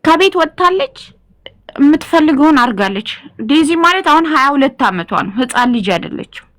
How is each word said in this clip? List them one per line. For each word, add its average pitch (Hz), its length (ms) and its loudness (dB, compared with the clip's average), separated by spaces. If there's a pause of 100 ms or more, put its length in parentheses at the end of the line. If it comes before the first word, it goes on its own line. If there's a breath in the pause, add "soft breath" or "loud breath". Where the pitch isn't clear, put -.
ከቤት 330 320 2
ወጥታለች፣ 359 600 -2 (760)
የምትፈልገውን 302 840 2
አድርጋለች። 202 500 -2 (340)
ዴዚ 285 340 2
ማለት 359 320 0
አሁን 320 180 2
ሃያ 302 220 0
ሁለት 269 340 0
ዓመቷ 185 360 -2
ነው፣ 190 160 -6
ህፃን 247 360 -2
ልጅ 226 200 -2
አይደለችም። - 520 -6 (160)